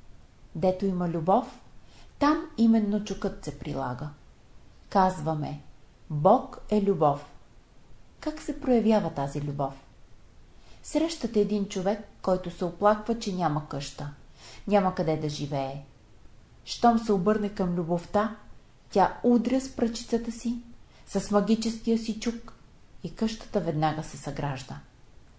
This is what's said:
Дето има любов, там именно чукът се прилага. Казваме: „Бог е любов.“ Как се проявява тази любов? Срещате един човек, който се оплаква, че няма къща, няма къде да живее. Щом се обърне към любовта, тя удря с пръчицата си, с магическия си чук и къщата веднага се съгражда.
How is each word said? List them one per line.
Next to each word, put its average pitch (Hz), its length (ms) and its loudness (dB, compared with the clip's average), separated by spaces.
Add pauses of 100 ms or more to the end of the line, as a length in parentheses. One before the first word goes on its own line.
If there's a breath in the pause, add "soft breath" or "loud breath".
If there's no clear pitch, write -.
(560)
Дето 185 300 2
има 180 240 0
любов, 175 500 0 (600 soft breath)
там 320 260 2 (120)
именно 214 460 4
чукът - 420 -6
се - 140 -10
прилага. 139 500 -6 (800)
Казваме: 156 720 2 (480)
„Бог 190 600 4
е 208 120 4
любов.“ 156 440 2 (960)
Как 302 220 -6
се 285 200 -8
проявява 214 480 4
тази 143 320 -4
любов? 143 320 -4 (1120 soft breath)
Срещате 294 560 0
един 202 280 2
човек, 196 320 -2 (220)
който 185 300 0
се - 140 -4
оплаква, 214 540 2
че 190 160 -4
няма 151 320 0
къща, 143 460 -8 (540 loud breath)
няма 190 280 4
къде 160 220 0
да 156 120 -2
живее. 143 540 -6 (840)
Щом 233 340 2
се 220 140 0
обърне 202 360 2
към 185 260 -2
любовта, 175 600 -2 (540)
тя - 340 4
удря 247 380 4
с - 140 -10
пръчицата 233 560 -2
си, 233 280 -4 (480 soft breath)
с - 240 -2
магическия 220 640 2
си 220 220 -4
чук - 340 -6 (500)
и 175 120 -10
къщата - 440 -4
веднага 156 440 0
се - 140 -12
съгражда. 143 600 -6 (600)